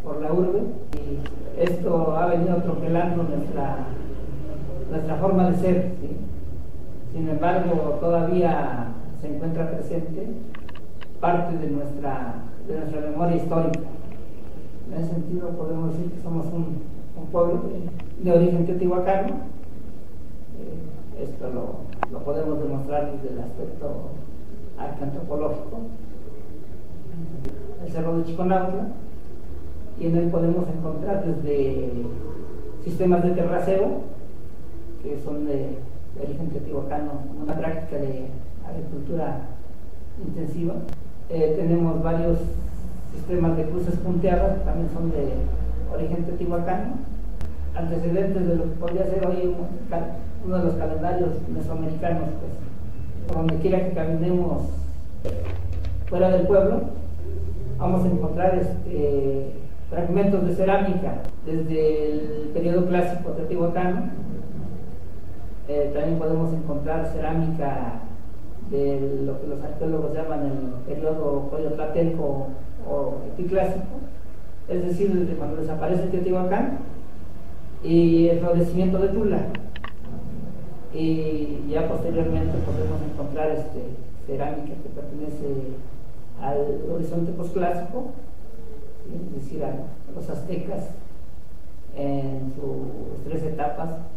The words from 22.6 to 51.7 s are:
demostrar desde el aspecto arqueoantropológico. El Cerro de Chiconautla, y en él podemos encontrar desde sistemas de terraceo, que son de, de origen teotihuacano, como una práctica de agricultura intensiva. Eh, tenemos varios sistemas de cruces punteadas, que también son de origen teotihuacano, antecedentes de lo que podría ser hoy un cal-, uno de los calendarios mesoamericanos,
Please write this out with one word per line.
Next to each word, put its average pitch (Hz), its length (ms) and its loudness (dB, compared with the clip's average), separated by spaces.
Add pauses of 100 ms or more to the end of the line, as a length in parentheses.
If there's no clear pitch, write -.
demostrar 139 500 -2
desde 127 220 -2
el - 80 -2
aspecto 135 680 -2 (680)
arqueoantropológico. 135 1000 -2 (2000)
El 165 60 -4
Cerro 165 260 0
de 165 80 0
Chiconautla, 180 640 0 (1120)
y 170 80 -2
en 165 100 2
él 170 120 2
podemos 170 400 2
encontrar 156 560 0
desde 139 680 0 (920)
sistemas 175 400 4
de 180 80 4
terraceo, 180 580 2 (1120)
que 139 200 -2
son 147 220 -2
de, 143 80 0
de 135 720 -2
origen 143 260 0
teotihuacano, 139 640 -2 (160)
como 147 160 -2
una 151 120 0
práctica 160 420 -2
de 131 300 0 (400)
agricultura 143 760 -2 (840)
intensiva. 165 520 0 (540)
Eh, 156 280 2
tenemos 165 460 4
varios 165 340 4 (800)
sistemas 165 420 2
de 156 80 0
cruces 175 300 0
punteadas, 175 640 2
que - 40 0
también 170 300 2
son 165 180 0
de 139 220 0 (600)
origen 165 300 0
teotihuacano, 180 720 0 (840)
antecedentes 170 720 0
de 170 80 2
lo 160 80 0
que 165 80 0
podría 175 340 0
ser 190 200 0
hoy 180 220 0
un - 420 -2
cal-, 170 280 -2 (280)
uno 180 120 0
de 175 80 2
los 165 100 2
calendarios 165 540 0 (240)
mesoamericanos, 160 760 0 (100)